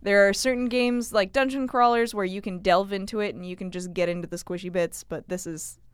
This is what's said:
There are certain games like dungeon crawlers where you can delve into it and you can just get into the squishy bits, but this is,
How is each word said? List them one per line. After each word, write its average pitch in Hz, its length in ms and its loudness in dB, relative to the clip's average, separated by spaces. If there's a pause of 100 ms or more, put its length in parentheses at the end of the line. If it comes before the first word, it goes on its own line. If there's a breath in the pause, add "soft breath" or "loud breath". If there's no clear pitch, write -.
There 202 260 6
are 196 40 4
certain 247 340 0
games 240 460 0
like 196 200 2
dungeon 269 360 0
crawlers 240 460 4
where 202 100 0
you 185 160 -4
can 185 180 -8
delve 196 340 4
into 202 280 -4
it 208 160 -2
and 180 100 -12
you 180 80 -10
can 185 160 -10
just 180 240 -8
get 175 140 2
into 175 180 -4
the 170 100 -8
squishy 180 360 -8
bits, 175 320 -2
but - 240 -10
this 180 180 -6
is, 165 320 -10 (160)